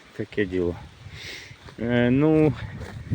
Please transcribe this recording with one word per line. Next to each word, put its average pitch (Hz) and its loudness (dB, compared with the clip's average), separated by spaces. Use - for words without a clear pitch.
таке 107 -2
діло. 90 0
Е, 120 2
ну, 156 4